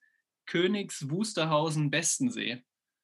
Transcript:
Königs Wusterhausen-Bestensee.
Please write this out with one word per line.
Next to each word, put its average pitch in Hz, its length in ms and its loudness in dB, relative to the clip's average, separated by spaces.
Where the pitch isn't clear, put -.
Königs 185 640 0
Wusterhausen-Bestensee. 151 1500 0